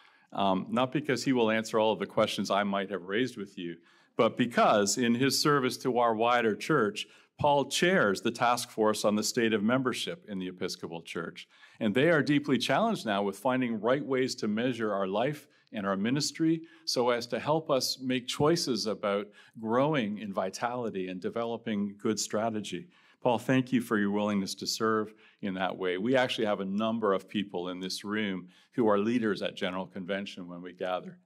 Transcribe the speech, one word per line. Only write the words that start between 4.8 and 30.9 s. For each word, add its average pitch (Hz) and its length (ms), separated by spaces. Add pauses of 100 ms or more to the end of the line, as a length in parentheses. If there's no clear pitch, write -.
in 117 180
his 127 240
service 139 400
to 123 200
our 117 160
wider 113 420
church, 107 500 (320)
Paul 143 280
chairs 147 560
the 117 80
task 120 400
force 107 340
on 104 120
the 107 60
state 110 300
of 104 100
membership 113 680
in 98 80
the 90 100
Episcopal 90 540
Church. - 440 (320)
And 107 160
they 139 140
are 156 140
deeply 143 340
challenged 170 480
now 104 180
with 98 140
finding 123 460
right 131 220
ways 127 320
to 110 120
measure 113 460
our 98 120
life 113 400 (240)
and 98 160
our 98 120
ministry 151 640 (240)
so 123 240
as 120 160
to 120 120
help 156 320
us 127 300
make 127 260
choices 147 600
about 101 420 (320)
growing 117 560
in 101 160
vitality 101 760
and 92 120
developing 110 800
good 107 200
strategy. 107 680 (320)
Paul, 120 180
thank 127 320
you 120 120
for 107 160
your 101 120
willingness 104 460
to 95 100
serve 110 460 (300)
in 98 120
that 92 220
way. 92 220
We 123 180
actually 123 300
have 101 140
a 98 40
number 107 480
of 95 160
people 98 400
in 90 120
this 92 220
room 101 460 (240)
who 117 160
are 104 100
leaders 107 440
at - 140
General 92 300
Convention 98 600
when 87 140
we 90 100
gather. 92 540